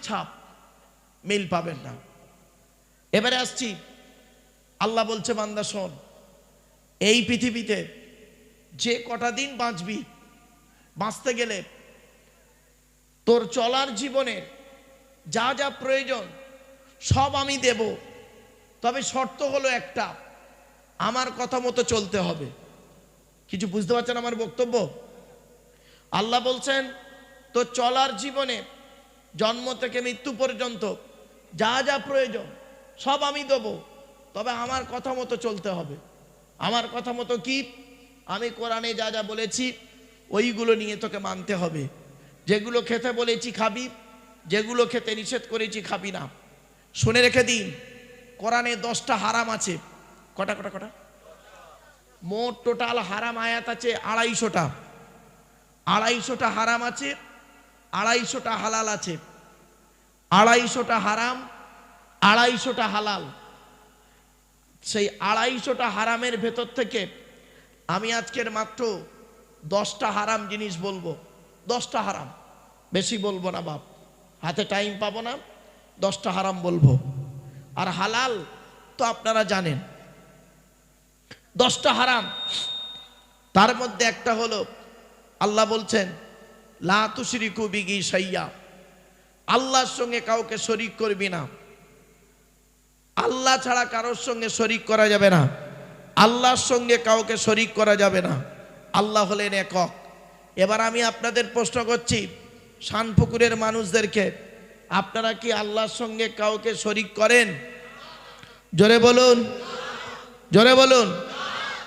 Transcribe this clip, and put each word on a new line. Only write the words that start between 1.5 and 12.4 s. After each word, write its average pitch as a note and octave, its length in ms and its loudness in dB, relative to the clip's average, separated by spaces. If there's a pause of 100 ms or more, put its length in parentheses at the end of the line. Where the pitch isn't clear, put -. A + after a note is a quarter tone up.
না।" B2 100 -14 (1160)
এবারে A#3 240 2
আসছি, B3 380 -4 (1040)
আল্লাহ A3+ 240 0
বলছে, A3 300 -4
"বান্দা G#3+ 280 -4
শোন, F#3 340 -8 (1040)
এই A3 240 4
পৃথিবীতে G#3+ 640 -2 (840)
যে A#3+ 360 -2
কটা A#3+ 200 -2
দিন C4+ 260 -6
বাঁচবি, G#3+ 460 -4 (920)
বাঁচতে A3 380 -4
গেলে A3+ 280 -4 (1600)